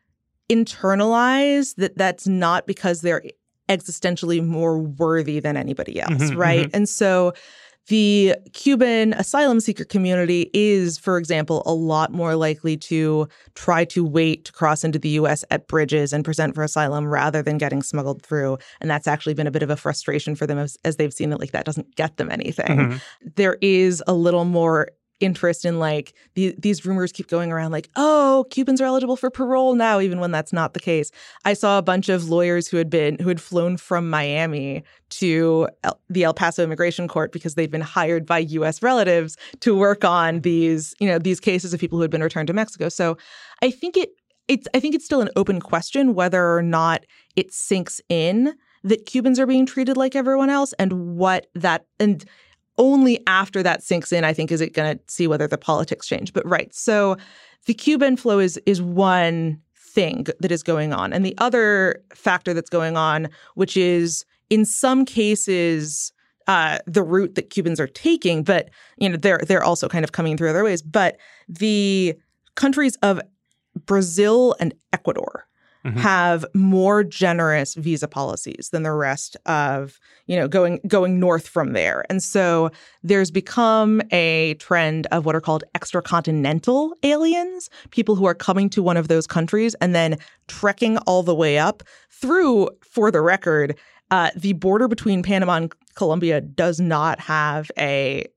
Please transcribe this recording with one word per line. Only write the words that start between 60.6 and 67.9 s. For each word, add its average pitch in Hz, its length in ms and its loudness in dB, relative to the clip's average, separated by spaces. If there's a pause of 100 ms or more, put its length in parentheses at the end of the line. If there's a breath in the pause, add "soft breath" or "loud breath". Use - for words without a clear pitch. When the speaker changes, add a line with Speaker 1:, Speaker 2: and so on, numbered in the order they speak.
Speaker 1:
going 151 320 -2
on. 92 180 -4
And 190 140 0
the 190 100 -4
other 214 640 2 (120)
factor 180 400 -2
that's 165 160 -6
going 165 260 -2
on, 160 320 0 (260 loud breath)
which 190 220 -2
is 175 480 0 (240)
in 214 160 4
some 262 400 2
cases, 175 1080 0 (360)
uh, 160 400 0
the 180 160 0
route 185 320 0
that - 160 -6
Cubans 165 300 -2
are 151 60 -2
taking, 175 560 0